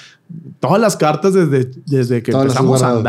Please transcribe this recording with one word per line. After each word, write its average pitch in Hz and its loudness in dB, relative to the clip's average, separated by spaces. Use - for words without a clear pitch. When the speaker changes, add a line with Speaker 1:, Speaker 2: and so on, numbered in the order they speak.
Speaker 1:
todas 180 2
las 202 0
cartas 156 0
desde, 139 0
desde 123 0
que 120 -4
Speaker 2:
Todas 135 2
las 131 -2
Speaker 1:
empezamos 131 2
a 123 0
Speaker 2:
guardado. 117 0